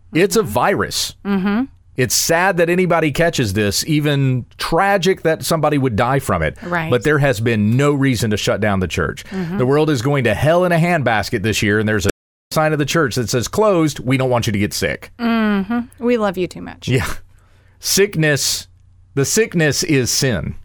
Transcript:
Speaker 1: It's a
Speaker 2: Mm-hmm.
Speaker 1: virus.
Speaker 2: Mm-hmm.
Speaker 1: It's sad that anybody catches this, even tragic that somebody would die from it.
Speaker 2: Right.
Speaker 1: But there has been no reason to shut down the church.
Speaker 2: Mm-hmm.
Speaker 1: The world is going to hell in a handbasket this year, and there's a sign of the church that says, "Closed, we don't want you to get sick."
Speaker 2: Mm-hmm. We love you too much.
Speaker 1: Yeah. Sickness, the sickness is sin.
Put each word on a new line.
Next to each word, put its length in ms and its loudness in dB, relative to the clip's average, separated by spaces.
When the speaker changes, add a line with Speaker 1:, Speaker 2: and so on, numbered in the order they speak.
Speaker 1:
It's 240 2
a 40 4
Speaker 2:
Mm-hmm. 80 -4
Speaker 1:
virus. 680 -2
Speaker 2:
Mm-hmm. 400 0
Speaker 1:
It's 180 0
sad 420 2
that 120 4
anybody 420 2
catches 420 0
this, 340 0
even 580 0
tragic 640 0
that 200 0
somebody 360 0
would 160 0
die 240 2
from 240 -2
it. 180 -2
Speaker 2:
Right. 300 -4
Speaker 1:
But 120 2
there 140 2
has 240 2
been 340 2
no 160 4
reason 380 0
to 80 0
shut 240 -2
down 200 0
the 60 0
church. 380 -4
Speaker 2:
Mm-hmm. 320 -6
Speaker 1:
The 80 2
world 240 2
is 140 0
going 220 0
to 100 2
hell 280 2
in 80 2
a 60 4
handbasket 640 0
this 220 0
year, 160 2
and 100 0
there's 160 0
a 60 2
sign 200 0
of 60 -2
the 80 0
church 300 0
that 160 -4
says, 160 -2
"Closed, 520 2
we 160 0
don't 140 0
want 160 0
you 80 -2
to 60 -2
get 140 0
sick." 440 -6
Speaker 2:
Mm-hmm. 880 -2
We 120 2
love 200 -2
you 100 -2
too 140 -14
much. 260 -14
Speaker 1:
Yeah. 240 -6
Sickness, 880 0
the 100 2
sickness 580 0
is 280 2
sin. 540 -2